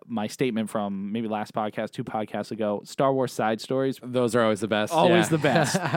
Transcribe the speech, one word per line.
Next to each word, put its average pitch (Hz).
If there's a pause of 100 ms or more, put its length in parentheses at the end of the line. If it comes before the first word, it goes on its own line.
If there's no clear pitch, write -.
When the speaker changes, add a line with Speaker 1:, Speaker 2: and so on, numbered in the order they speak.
Speaker 1:
my 110
statement 110
from 101
maybe 113
last 107
podcast, 107
two 127
podcasts 107
ago. 107
Star 135
Wars 131
side 110
stories. 135
Speaker 2:
Those 123
are 120
always 110
the 113
best. 107
Speaker 1:
Always 175
Speaker 2:
Yeah. -
Speaker 1:
the 160
best. 147 (200)